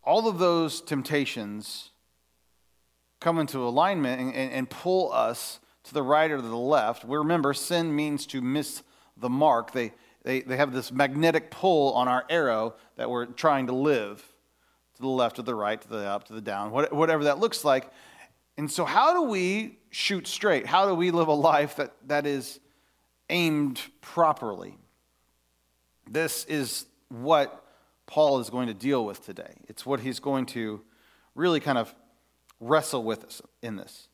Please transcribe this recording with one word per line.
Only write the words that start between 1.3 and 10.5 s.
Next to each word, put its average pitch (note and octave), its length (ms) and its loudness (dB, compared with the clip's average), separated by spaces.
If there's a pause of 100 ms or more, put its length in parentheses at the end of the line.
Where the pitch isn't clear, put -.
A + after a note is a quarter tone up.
come E3 200 0
into C3+ 280 -2
alignment C#3 520 2
and, B2+ 160 -4
and, C3 160 -4
and B2+ 180 -4
pull F#3 420 0
us A#2 480 -2 (240)
to - 100 -20
the C#3+ 100 -2
right D3+ 260 4
or D3 80 -2
to C3 40 -4
the A#2 140 -6
left. A#2+ 500 0
We C3+ 120 -4
remember D3+ 360 2
sin E3 420 -2
means D3 320 -4
to C3+ 140 -6
miss C3+ 420 -4 (320)
the A#2+ 140 -6
mark. B2+ 420 2
They, A#2+ 220 -4 (300)
they, C3 180 -2
they B2+ 160 -4